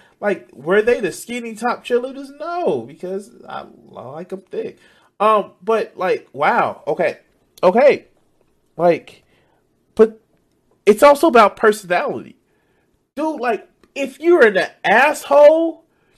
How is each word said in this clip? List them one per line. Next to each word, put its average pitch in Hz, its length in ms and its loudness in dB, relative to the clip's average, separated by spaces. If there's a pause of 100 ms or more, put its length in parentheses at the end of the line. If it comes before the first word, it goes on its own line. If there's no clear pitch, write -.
(200)
like, 208 340 -6
were 175 280 0
they 240 180 0
the 185 120 -4
skinny 233 440 -12
top 226 300 -6
cheerleaders? 269 440 -6 (100)
No, 311 420 -6
because 190 500 -14 (160)
I, - 180 -14 (300)
I 101 60 -16
like 151 320 -16
'em 190 80 -14
thick. - 380 -14 (400)
Um, 208 320 0 (100)
but, 214 340 -4
like, 170 380 -4
wow, 151 540 -2
okay, 151 320 -4 (420)
okay, 214 460 2 (680)
like, 165 460 -2 (720)
but 220 240 2 (680)
it's 214 180 4
also 285 240 4
about 226 280 4
personality, 190 840 -4 (760)
dude. 311 240 -6
Like, 233 300 -6 (260)
if 277 240 -10
you're 330 260 4
an 202 120 2 (260)
asshole, 294 1040 2 (320)